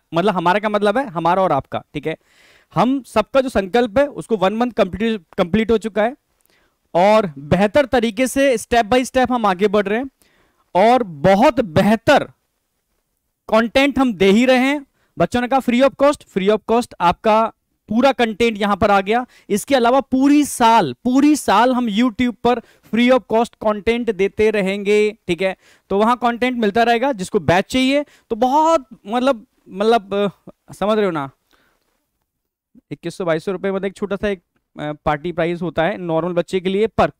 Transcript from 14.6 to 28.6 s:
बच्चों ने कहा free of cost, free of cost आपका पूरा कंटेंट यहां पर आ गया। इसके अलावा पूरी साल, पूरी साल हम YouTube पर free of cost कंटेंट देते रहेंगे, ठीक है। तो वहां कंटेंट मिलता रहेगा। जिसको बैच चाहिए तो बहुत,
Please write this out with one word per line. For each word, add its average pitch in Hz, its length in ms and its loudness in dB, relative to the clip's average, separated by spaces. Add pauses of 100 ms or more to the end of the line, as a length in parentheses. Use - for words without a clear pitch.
बच्चों 180 240 -2
ने 247 60 -4
कहा 262 120 0
free 247 300 2
of - 140 -6
cost, 285 240 0
free 190 220 -2
of 214 100 2 (120)
cost 233 300 -2
आपका 214 520 0 (360)
पूरा 262 220 2
कंटेंट 226 460 -2
यहां 202 180 -2
पर 202 160 0
आ 196 100 4
गया। 226 240 -2 (240)
इसके 208 260 -2
अलावा 247 240 2
पूरी 277 460 2
साल, 226 580 2
पूरी 277 320 2
साल 233 380 2
हम 240 140 -2
YouTube 240 560 0
पर 240 160 0
free - 520 -2
of 262 100 4 (120)
cost 226 160 0
कंटेंट 220 640 -4
देते 196 400 0
रहेंगे, 208 640 0 (100)
ठीक 175 140 -4
है। 190 160 -4 (320)
तो 196 80 -2
वहां 220 180 2
कंटेंट 240 420 -2
मिलता 226 260 0
रहेगा। 233 280 0
जिसको 196 280 -6
बैच 170 260 0
चाहिए 262 400 -2 (240)
तो 233 60 -8
बहुत, 277 500 0 (220)